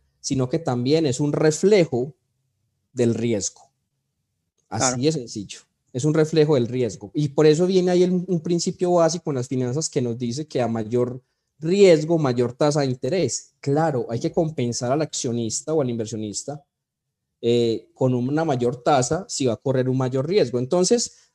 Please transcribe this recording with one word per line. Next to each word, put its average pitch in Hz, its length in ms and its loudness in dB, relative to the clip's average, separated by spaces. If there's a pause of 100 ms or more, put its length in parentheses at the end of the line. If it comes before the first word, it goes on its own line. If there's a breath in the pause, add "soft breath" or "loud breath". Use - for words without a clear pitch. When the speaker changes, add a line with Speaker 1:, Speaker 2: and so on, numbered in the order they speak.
(200)
Speaker 1:
sino 131 280 -2
que 156 120 -2
también 143 460 0
es 127 140 -2
un 147 140 -2
reflejo 156 800 2 (800)
del 117 220 2
riesgo. 110 560 -4 (1000)
Así 185 160 -4
Speaker 2:
Claro. 123 160 -2
Speaker 1:
de 147 100 2
sencillo, 113 480 -10 (340)
es 127 120 -4
un 151 100 2
reflejo 156 400 4
del 120 120 2
riesgo. 113 460 -4
Y 147 160 -2
por 151 160 2
eso 156 220 6
viene 180 240 2
ahí 180 120 4
el, 180 80 2 (160)
un 175 140 -2
principio 175 520 -2
básico 165 360 2
en 143 60 -4
las 127 120 -4
finanzas 127 420 -4
que 139 120 -2
nos 120 160 -2
dice 127 300 -6
que 139 140 -4
a 117 60 0
mayor 120 540 -2 (380)
riesgo, 170 580 6
mayor 123 360 0
tasa 151 280 0
de 139 60 0
interés. 131 720 -4
Claro, 139 500 -2
hay 117 100 -4
que 160 120 -4
compensar 127 600 -2
al 156 120 0
accionista 117 720 -4
o 160 80 2
al 123 80 -2
inversionista, 113 760 -8 (760)
eh, 117 520 0
con 127 200 0
una 131 300 -2
mayor 127 380 -2
tasa 156 480 0
si - 160 -4
va 113 80 0
a 107 40 -4
correr 127 300 0
un 131 100 0
mayor 131 300 -2
riesgo. 147 320 0
Entonces, 185 760 0